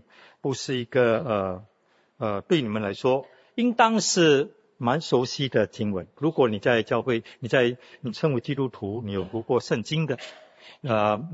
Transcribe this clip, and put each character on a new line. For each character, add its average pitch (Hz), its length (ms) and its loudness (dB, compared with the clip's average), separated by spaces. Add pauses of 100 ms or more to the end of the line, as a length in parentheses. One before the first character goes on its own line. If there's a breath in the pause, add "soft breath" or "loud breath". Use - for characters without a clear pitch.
(400 soft breath)
不 139 140 -2
是 127 240 -4
一 120 80 -4
个， 117 340 4
呃， 98 460 -2 (500)
呃， 104 260 -4
对 165 200 0
你 117 80 -2
们 110 120 -2
来 101 120 -4
说 131 340 0 (280 soft breath)
应 240 180 0
当 226 260 0
是 156 560 2 (220)
蛮 123 240 0
熟 131 240 2
悉 131 240 -4
的 110 180 2
经 104 240 -4
文。 90 240 -6
如 156 160 -2
果 143 160 2
你 107 120 -2
在 120 220 2
教 113 200 0
会， 117 240 -2 (140 loud breath)
你 123 100 -8
在， 123 280 2 (220 loud breath)
你 117 140 -6
称 156 180 0
为 123 80 0
基 143 160 -4
督 135 140 -2
徒， 107 340 -8
你 101 80 -6
有 95 140 -2
读 110 160 -6
过 120 180 2
圣 - 240 -2
经 156 220 -2
的， 131 120 -4 (640 loud breath)
呃， 107 520 2